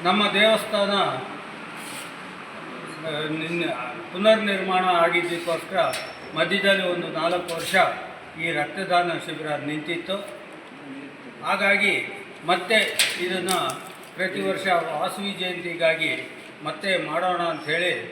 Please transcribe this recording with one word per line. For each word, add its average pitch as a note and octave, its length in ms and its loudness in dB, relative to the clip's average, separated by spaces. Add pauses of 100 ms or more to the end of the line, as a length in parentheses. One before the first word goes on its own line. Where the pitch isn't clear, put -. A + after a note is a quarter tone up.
ನಮ್ಮ G3 180 4 (120)
ದೇವಸ್ಥಾನ, G#3 600 2 (2250)
ಆ, D#3+ 40 -4 (180)
ನಿನ್ನೆ D#3+ 380 -2 (460)
ಪುನರ್ನಿರ್ಮಾಣ F#3+ 720 4
ಆಗಿದ್ದಕ್ಕೋಸ್ಕರ E3+ 920 2 (580)
ಮಧ್ಯದಲ್ಲಿ F#3+ 560 4
ಒಂದು E3+ 140 -2 (120)
ನಾಲ್ಕು E3+ 340 0
ವರ್ಷ D#3+ 220 -2 (640)
ಈ E3 120 -2
ರಕ್ತದಾನ F3 600 2 (140)
ಶಿಬಿರ D3+ 300 -6
ನಿಂತಿತ್ತು. D#3 600 -4 (1300)
ಹಾಗಾಗಿ G3 500 4 (500)
ಮತ್ತೆ F3+ 320 4 (480)
ಇದನ್ನು F3+ 320 0 (580)
ಪ್ರತಿ F#3 260 -2
ವರ್ಷ F#3+ 260 -2
ವಾಸವಿ F3+ 720 0
ಜಯಂತಿಗಾಗಿ E3+ 760 0 (520)
ಮತ್ತೆ D#3+ 260 -2 (180)
ಮಾಡೋಣ F3 320 2
ಅಂಥೇಳಿ D#3+ 520 0 (180)